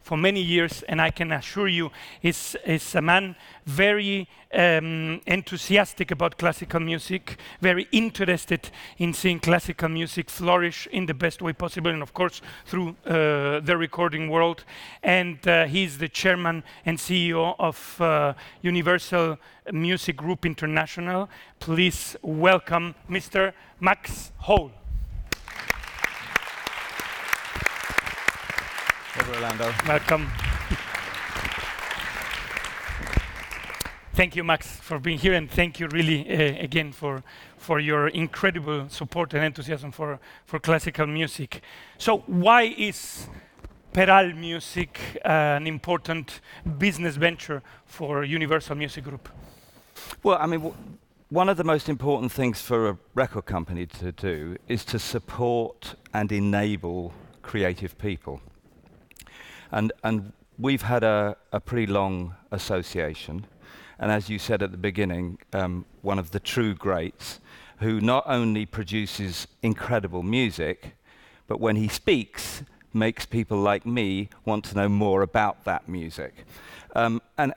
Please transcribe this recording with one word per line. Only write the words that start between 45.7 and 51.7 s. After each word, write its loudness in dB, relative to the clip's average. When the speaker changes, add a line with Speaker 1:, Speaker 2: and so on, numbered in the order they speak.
Speaker 1:
business 0
venture 0
for -4
Universal -2
Music -8
Group? -12
Speaker 2:
Well, 6
I 2
mean, 0
w-, -8
one 4
of 4
the 0
most 2